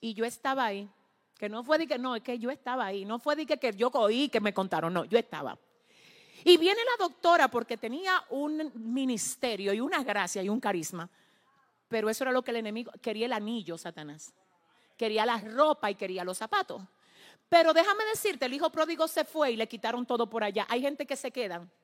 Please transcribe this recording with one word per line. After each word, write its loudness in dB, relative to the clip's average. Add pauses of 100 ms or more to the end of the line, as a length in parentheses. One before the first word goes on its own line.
Y -8
yo -4
estaba -2
ahí. -6 (480)
Que -6
no -8
fue 2
de 0
que, 0
no, -4
es -6
que -6
yo -4
estaba -4
ahí. -6
No -4
fue 2
de -4
que, 0
que 0
yo 2
oí, 4
que 2
me 0
contaron. 0
No, 0
yo 4
estaba. -2 (880)
Y 10
viene 4
la 0
doctora 4
porque -2
tenía -2
un -4
ministerio -2
y 0
una 0
gracia -2
y -2
un 0
carisma. -4 (800)
Pero 0
eso -2
era 0
lo 2
que -6
el -2
enemigo, -6 (100)
quería: -4
el -2
anillo, -6
Satanás. -14 (640)
Quería 2
la 2
ropa 2
y -4
quería -6
los -6
zapatos. -4 (680)
Pero 8
déjame 4
decirte: -2
el -4
hijo -2
pródigo 0
se 0
fue 0
y 0
le -2
quitaron -4
todo 0
por -4
allá. -2
Hay 0
gente -4
que -6
se -10
quedan -8 (120)